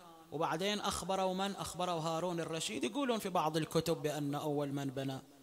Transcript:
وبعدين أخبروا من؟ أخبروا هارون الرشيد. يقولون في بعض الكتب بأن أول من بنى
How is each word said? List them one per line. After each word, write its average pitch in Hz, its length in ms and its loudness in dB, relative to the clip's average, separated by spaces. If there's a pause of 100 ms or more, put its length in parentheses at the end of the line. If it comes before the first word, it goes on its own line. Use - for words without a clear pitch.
(320)
وبعدين 165 480 0
أخبروا 190 540 0
من؟ 190 220 0
أخبروا 170 440 -2
هارون 165 400 0
الرشيد. 160 440 -2
يقولون 240 340 2
في 208 100 -4
بعض 160 280 4
الكتب 160 460 2
بأن 143 320 0
أول 147 380 0
من 139 180 -2
بنى 135 280 -2 (240)